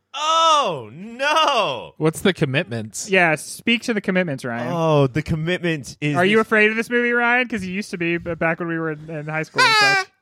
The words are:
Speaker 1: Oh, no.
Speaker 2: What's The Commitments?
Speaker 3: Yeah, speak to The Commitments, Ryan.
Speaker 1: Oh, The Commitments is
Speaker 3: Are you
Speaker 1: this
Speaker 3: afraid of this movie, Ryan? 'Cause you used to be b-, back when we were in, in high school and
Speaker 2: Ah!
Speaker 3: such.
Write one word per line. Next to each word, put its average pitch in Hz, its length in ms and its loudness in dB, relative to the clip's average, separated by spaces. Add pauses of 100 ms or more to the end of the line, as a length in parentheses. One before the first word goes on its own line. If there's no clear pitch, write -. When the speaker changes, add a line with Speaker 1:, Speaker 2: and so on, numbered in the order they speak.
(140)
Speaker 1:
Oh, 294 800 2
no. 233 1040 0
Speaker 2:
What's 156 240 -2
The 190 120 4
Commitments? 135 760 -4
Speaker 3:
Yeah, 175 260 4
speak - 480 -2
to 240 100 -2
The 208 80 -2
Commitments, 180 420 -2
Ryan. 120 280 -6
Speaker 1:
Oh, 160 360 4
The 127 140 -2
Commitments 165 800 -2
is 147 140 0
Speaker 3:
Are 175 100 4
you 208 120 4
Speaker 1:
this 220 100 4
Speaker 3:
afraid 214 220 4
of 220 60 -4
this 226 140 -4
movie, 240 220 0
Ryan? 240 360 2
'Cause 208 160 -6
you 185 100 -8
used 202 180 -6
to 196 60 -8
be 170 200 -2
b-, 170 180 -6
back 165 240 0
when 175 80 -4
we 165 100 -4
were 160 140 -4
in, 156 180 -12
in 151 180 -10
high 156 160 -2
school - 180 -2
and 480 100 6
Speaker 2:
Ah! 415 280 4
Speaker 3:
such. 381 100 -6 (120)